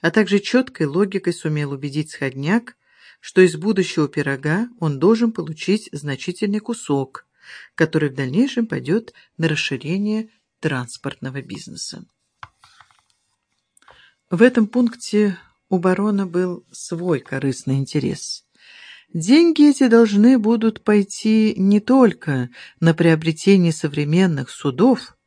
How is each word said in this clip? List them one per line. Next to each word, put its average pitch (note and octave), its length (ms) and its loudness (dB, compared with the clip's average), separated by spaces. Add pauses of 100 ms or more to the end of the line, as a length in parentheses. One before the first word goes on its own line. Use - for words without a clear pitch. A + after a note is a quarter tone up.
а E3 80 0
также G3+ 300 2
четкой A3 480 -2
логикой F#3 440 -2
сумел D3 400 -6
убедить C#3+ 380 -8
сходняк, C#3+ 640 -4 (420)
что - 220 -2
из E3+ 160 4
будущего F3 520 -2
пирога D3 600 -4 (100)
он D3 200 -2
должен A3 340 2
получить F3 600 -4
значительный F3 680 -6
кусок — D3 680 -6 (480)
который D#3 360 0
в C3 40 -16
дальнейшем G3+ 520 -2
пойдет D#3 460 -6 (240)
на D#3+ 120 -2
расширение F#3+ 800 -4 (320)
транспортного C3+ 840 -8
бизнеса. - 640 -16 (2250)
В F#3 140 2
этом A#3+ 260 4
пункте G#3+ 680 -2 (320)
у F#3+ 100 0
барона G3 480 0
был F3+ 440 -6
свой E3+ 500 -6
корыстный C3+ 580 -4
интерес. - 680 -6 (680)
Деньги D4 580 4
эти C4+ 180 2
должны A3+ 500 6
будут A3 460 0
пойти G#3+ 720 2
не G3+ 240 2
только F3+ 720 2 (280)
на E3 160 4
приобретение E3 800 2
современных D3+ 800 0
судов E3 680 0 (100)